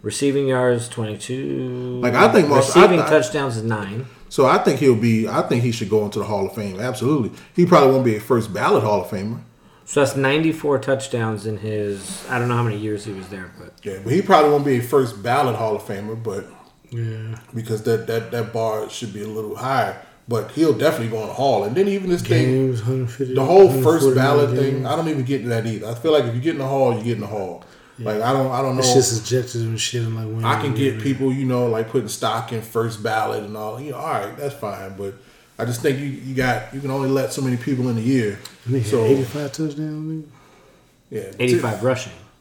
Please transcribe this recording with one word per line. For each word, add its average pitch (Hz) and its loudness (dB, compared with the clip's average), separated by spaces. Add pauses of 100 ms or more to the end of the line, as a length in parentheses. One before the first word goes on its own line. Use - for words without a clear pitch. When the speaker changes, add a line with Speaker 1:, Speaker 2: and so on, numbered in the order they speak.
Speaker 1:
Receiving 139 0
yards, 123 2
twenty-two. 127 -6
Speaker 2:
Like, 123 0
I 196 6
think 170 6
Mars-, 135 4
Speaker 1:
Receiving 180 8
Speaker 2:
I, - 2
I - -2
Speaker 1:
touchdowns 147 2
is 110 -4
nine. 110 -4 (240)
Speaker 2:
So 139 2
I 156 4
think 139 2
he'll 131 6
be, 110 2
I 131 -2
think 120 0
he 123 0
should 110 -4
go 107 2
into 101 -4
the 98 -4
Hall 98 -2
of - -10
Fame. 101 -8
Absolutely. 120 -2 (240)
He 175 6
probably 147 8
won't 131 4
be 113 4
a 104 -4
first 113 0
ballot 135 2
Hall 104 0
of - -8
Famer. 107 -6 (460)
Speaker 1:
So - 0
that's 135 0
ninety-four 147 0
touchdowns 113 -2
in 107 -4
his, 104 -6
I 127 -2
don't 120 -2
know 123 0
how 120 0
many 107 -2
years 107 -6
he 107 -10
was 95 -12
there, 92 -14
but - -20 (100)
Speaker 2:
Yeah, 95 -8
but 117 -2
he 185 4
probably 156 6
won't 143 4
be 135 4
a 120 0
first 117 0
ballot 127 2
Hall 110 -2
of - -8
Famer, 107 -8
but 104 -8 (420)
Speaker 3:
Yeah. 113 -8 (160)
Speaker 2:
because 113 -4
that, 113 0
that, 113 -4
that 110 -4
bar 110 -2
should 107 -10
be 104 -10
a 107 -8
little 107 -8
higher. 127 -2 (300)
But 113 -2
he'll 156 4
definitely 117 0
go 110 -6
in 107 -6
the - -10
Hall. 120 2
And 117 -4
then 196 2
even 196 -2
this 175 0
thing, 120 2 (240)
Speaker 3:
Games, 117 -2
hundred 127 -2
fifty, 131 -4
Speaker 2:
the 135 2
whole 185 10
first 135 4
Speaker 3:
hundred 127 6
forty-nine - -
Speaker 2:
ballot 139 4
thing, 135 2
Speaker 3:
games. 131 -4
Speaker 2:
I 147 0
don't 165 0
even 139 -2
get 135 -2
into 120 -6
that 113 0
either. 104 -6
I 117 -6
feel 160 0
like 143 6
if 117 -4
you 123 -4
get 156 0
in 139 -6
the 131 -4
Hall, 131 2
you 107 -6
get 117 -2
in 101 -8
the 98 -8
Hall. 95 -8 (360)
Speaker 3:
Yeah. 113 -6
Speaker 2:
Like, 107 -2
I 127 2
don't, 131 0
I 123 -2
don't 127 -2
know. 131 -2
Speaker 3:
It's 127 4
just 120 4
subjective 120 -2
and 113 -4
shit. 120 -4
And, 113 -4
like, 113 -8
when 113 -6
Speaker 2:
I 135 0
can 139 -2
Speaker 3:
you 135 0
Speaker 2:
get 110 -8
people, 131 -2
you 135 -2
know, 123 0
like, 113 -2
putting 113 -2
stock 120 -4
in 113 -6
first 110 -4
ballot 110 -2
and 104 -10
all. 107 -8
You 147 -12
know, 123 -10
all 151 -8
right, 104 -6
that's 143 -8
fine. 95 -10
But 98 -8 (460)
I 113 -4
just 120 -6
think 135 0
you, 143 -6
you 131 -10
got, 127 -2
you 135 -8
can 139 -6
only 135 -2
let 135 0
so 139 -6
many 123 0
people 123 -2
in 117 0
a 110 -2
year. 113 0 (260)
Speaker 3:
And 120 -2
he 135 2
had 104 -2
Speaker 2:
So 117 2
Speaker 3:
eighty-five 139 0
touchdowns, 151 -6
nigga? 156 -8 (880)
Speaker 2:
Yeah, 98 -10
Speaker 1:
Eighty-five 117 2
rushing. 131 0 (280)